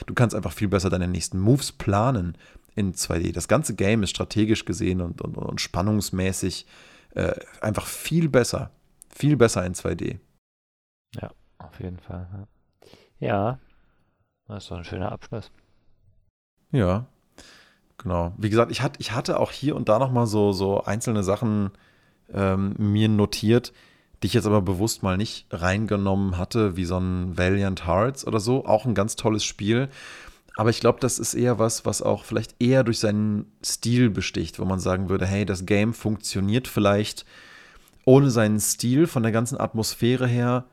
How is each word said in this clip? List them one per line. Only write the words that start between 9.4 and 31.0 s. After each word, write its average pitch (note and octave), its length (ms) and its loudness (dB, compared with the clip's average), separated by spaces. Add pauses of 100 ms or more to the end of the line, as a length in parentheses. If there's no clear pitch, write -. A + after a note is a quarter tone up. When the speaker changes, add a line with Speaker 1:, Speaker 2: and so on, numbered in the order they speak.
Speaker 1:
in F2+ 80 -4
zwei F2 220 -4
D. - 260 -6 (1000)
Speaker 2:
Ja, - 120 -12 (260)
auf - 240 -20
jeden F2+ 180 -10
Fall. F2+ 300 -14 (920)
Ja, C3+ 60 -4
ja, A2+ 320 0 (920)
das G2+ 160 -12
ist - 60 -20
doch F#2+ 60 -8
ein F2 80 -10
schöner F#2+ 280 -8
Abschluss. - 380 -12 (1200)
Speaker 1:
Ja, G#2+ 340 2 (920)
genau. F2 400 -2
Wie G#2 140 -2
gesagt, A#2 200 4
ich A#2 120 -4
hat-, D3 180 -4
ich - 120 -8
hatte - 280 -2
auch A2 100 0
hier - 260 -4
und - 120 -2
da G#2+ 100 4
noch C3 140 0
mal A#2+ 140 2
so, G#2 260 4
so G2 320 0
einzelne G#2+ 380 -2
Sachen, G2+ 480 0 (640)
ähm, G2 420 0
mir G#2+ 320 4
notiert, G#2+ 640 2 (500)
die G#2 40 -2
ich F#2 80 -2
jetzt G#2+ 120 2
aber G#2 140 4
bewusst F#2+ 420 -2
mal F#2 140 0
nicht - 340 -6
reingenommen G2 840 0
hatte, F#2 400 0
wie F#2 80 -2
so F2+ 140 -2
ein F2+ 400 -2
Valiant F#2+ 480 0
Hearts G#2 400 0
oder A2 120 -2
so. B2 280 0
Auch G#2+ 180 2
ein A#2+ 100 0
ganz G2 220 0
tolles G#2+ 280 0
Spiel. A#2 440 -2 (680)
Aber A2 120 2
ich A2+ 120 0
glaub, A#2 200 4